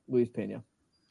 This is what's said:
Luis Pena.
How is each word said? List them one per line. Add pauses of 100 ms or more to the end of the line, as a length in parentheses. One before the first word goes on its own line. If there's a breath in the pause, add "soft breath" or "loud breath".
Luis
Pena. (480)